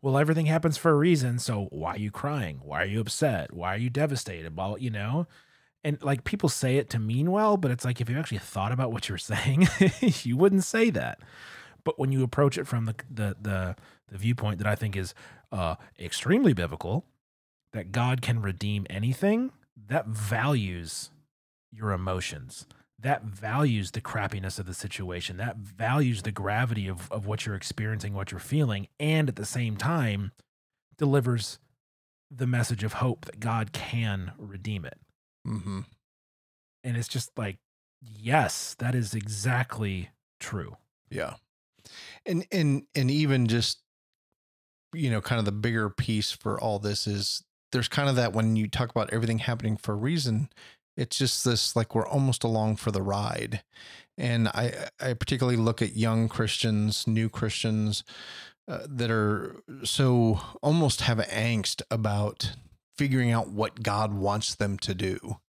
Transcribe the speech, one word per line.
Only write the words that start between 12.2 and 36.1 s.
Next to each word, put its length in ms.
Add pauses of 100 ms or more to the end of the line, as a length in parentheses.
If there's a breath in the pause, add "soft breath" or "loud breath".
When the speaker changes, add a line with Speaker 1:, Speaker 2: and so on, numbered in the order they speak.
Speaker 1:
approach 340
it 100
from 200
the, 80 (160)
the, 280
the, 380 (320 loud breath)
the 80
viewpoint 420
that 80
I 100
think 200
is, 160 (400 loud breath)
uh, 220 (240 loud breath)
extremely 560
biblical, 500 (680)
that 180
God 300
can 180
redeem 480
anything, 640 (360)
that 180
values 1040 (600)
your 220
emotions. 720 (320 soft breath)
That 260
values 680
the 100
crappiness 580
of 60
the 80
situation. 640
That 220
values 640
the 100
gravity 560
of, 240
of 140
what 180
you're 120
experiencing, 580
what 160
you're 100
feeling, 480 (100)
and 300
at 80
the 80
same 320
time 560 (640)
delivers 640 (720)
the 160
message 360
of 120
hope 320
that 120
God 360
can 640
redeem 480
it. 100 (500)
Speaker 2:
Mm-hmm. 340 (1040)